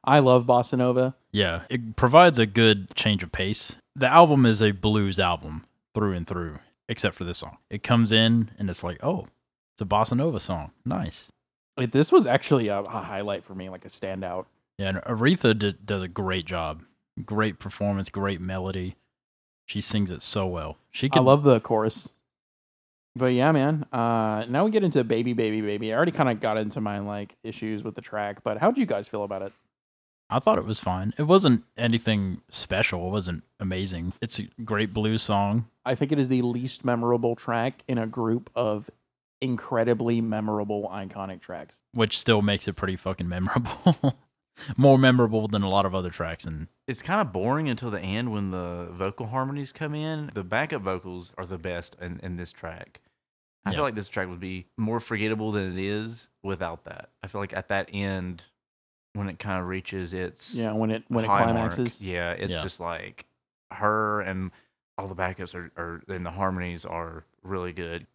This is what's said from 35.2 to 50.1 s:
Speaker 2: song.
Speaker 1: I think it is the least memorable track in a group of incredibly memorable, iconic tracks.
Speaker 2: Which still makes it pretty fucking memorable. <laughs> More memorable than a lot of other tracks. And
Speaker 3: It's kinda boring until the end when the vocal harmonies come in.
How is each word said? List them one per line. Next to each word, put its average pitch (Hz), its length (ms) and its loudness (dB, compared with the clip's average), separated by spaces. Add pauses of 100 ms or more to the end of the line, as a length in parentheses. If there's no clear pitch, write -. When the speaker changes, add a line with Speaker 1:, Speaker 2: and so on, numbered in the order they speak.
Speaker 2:
song. 104 440 0 (200)
Speaker 1:
I 127 100 0
think 143 160 -2
it 147 80 2
is 127 100 0
the 127 120 2
least 123 440 -4
memorable 120 500 2
track 120 520 -4
in 127 100 -2
a 113 100 -2
group 113 480 -2
of 107 340 -2 (520)
incredibly 117 800 0
memorable, 107 720 -2
iconic 98 480 -10
tracks. 87 400 -16 (120)
Speaker 2:
Which 113 240 2
still 110 240 4
makes 101 260 0
it 95 80 -4
pretty 95 200 -2
fucking 92 320 -6
memorable. 110 880 0
<laughs> - 600 -14
More 135 220 8
memorable 117 480 4
than 101 160 0
a 95 60 0
lot 98 160 4
of 92 100 -2
other 90 160 -2
tracks. 80 340 -8
And 80 220 -8 (200)
Speaker 3:
It's 123 140 -8
kinda 196 240 -2
boring 123 420 -2
until 120 220 -4
the 101 120 -6
end 107 300 -4
when 98 200 -2
the 87 400 -6
vocal 95 360 -6
harmonies 135 440 -6
come 151 240 -8
in. 151 380 -6